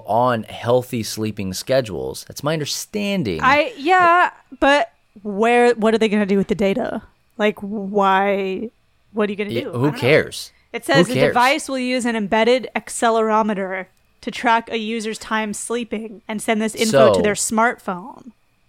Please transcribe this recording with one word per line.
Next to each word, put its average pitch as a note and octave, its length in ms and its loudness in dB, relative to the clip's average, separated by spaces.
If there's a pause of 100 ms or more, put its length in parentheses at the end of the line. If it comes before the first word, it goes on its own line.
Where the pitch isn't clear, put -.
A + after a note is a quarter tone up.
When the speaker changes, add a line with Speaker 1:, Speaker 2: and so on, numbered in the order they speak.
Speaker 1:
on A#2 360 0
healthy A#2+ 600 -2
sleeping G#2 500 -6
schedules. F#2 720 -4
That's - 180 -14
my D3 100 -2
understanding. E3 880 -4
Speaker 2:
I, D4 360 2
yeah, F4 540 4 (280)
but C#4 320 2 (320)
where, A#3 520 4
what A3 180 2
are A3+ 40 4
they A3 120 2
gonna G#3 160 2
do G3 120 2
with F#3+ 120 0
the G3+ 60 0
data? G3 460 -2 (360)
Like, G#3+ 220 0
why, G3 1120 0 (440)
what G#3 160 0
are - 20 -6
you G3 60 -10
gonna G3+ 140 -6
Speaker 1:
Yeah, - 120 -2
Speaker 2:
do? A#3 80 -10
Speaker 1:
who B2 80 -4
Speaker 2:
I B2 40 0
don't D3+ 100 2
know. - 60 -10
Speaker 1:
cares? - 520 0 (200)
Speaker 2:
It - 140 -10
says C4+ 220 4
Speaker 1:
Who A#3+ 60 -4
Speaker 2:
the B3+ 60 0
Speaker 1:
cares? C#4+ 120 4
Speaker 2:
device C4+ 380 2
will C4+ 100 -4
use B3+ 260 -2
an A#3+ 100 -2
embedded A3 600 2
accelerometer G#3+ 1120 0 (340)
to - 100 -10
track A3+ 380 0
a A3+ 80 -4
user's A3 400 -6
time G#3+ 360 -4
sleeping A3+ 720 -8
and G#3+ 140 -6
send A3 200 0
this A3 140 -4
info A3 340 4
to - 60 6
Speaker 1:
So F2+ 60 4
Speaker 2:
their G#3 120 2
smartphone. A3 960 -4 (380)